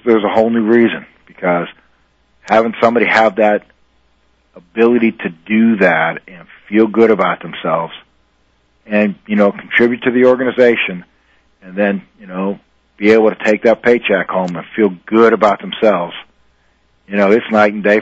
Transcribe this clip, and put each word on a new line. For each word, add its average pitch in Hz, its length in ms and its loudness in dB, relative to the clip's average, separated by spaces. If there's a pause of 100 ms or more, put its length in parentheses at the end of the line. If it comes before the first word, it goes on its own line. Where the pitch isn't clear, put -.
there's 113 200 2
a 101 80 -2
whole 113 180 0
new 117 140 -2
reason, 113 420 0 (200)
because 90 420 -4 (760)
having 113 400 0
somebody 117 240 2
have 110 300 0
that 104 280 0 (920)
ability 113 580 0
to - 160 -10
do 110 480 0
that 87 500 -2
and 175 200 -20 (220)
feel 220 180 2
good 220 240 2
about 185 300 -2
themselves 165 520 -8 (960)
and, 104 280 -2 (120)
you 104 100 -4
know, 101 160 2
contribute 120 500 -2
to 131 80 0
the 123 160 2
organization 120 800 0 (580)
and 92 140 -16
then, 98 260 -2 (160)
you 98 80 -20
know, 95 320 -8 (380)
be 104 140 0
able 110 200 4
to - 140 -14
take 107 200 -2
that 113 180 2
paycheck 107 460 0
home 92 280 -6
and 80 80 -12 (120)
feel 104 140 2 (160)
good 113 260 4
about 101 280 0
themselves, 92 540 -2 (920)
you 101 100 -8
know, 101 160 2
it's 117 180 0
night 107 220 2
and 104 100 -10
day 104 200 2